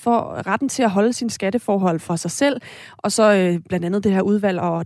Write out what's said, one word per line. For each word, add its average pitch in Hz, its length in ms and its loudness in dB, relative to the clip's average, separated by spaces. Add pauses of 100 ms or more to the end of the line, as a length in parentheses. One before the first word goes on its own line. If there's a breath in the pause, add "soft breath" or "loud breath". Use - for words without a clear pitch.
for - 420 -2
retten 220 220 -2
til - 140 -2
at 220 80 4
holde 202 220 2
sine 233 180 -6
skatteforhold 196 680 -2
for 170 160 -4
sig 170 140 -4
selv, 277 260 0 (420 loud breath)
og 208 140 -4
så, 220 100 2
øh, 185 460 4
blandt 175 180 -2
andet 196 180 -2
det 208 80 4
her 190 100 2
udvalg 202 380 0
og 165 260 -2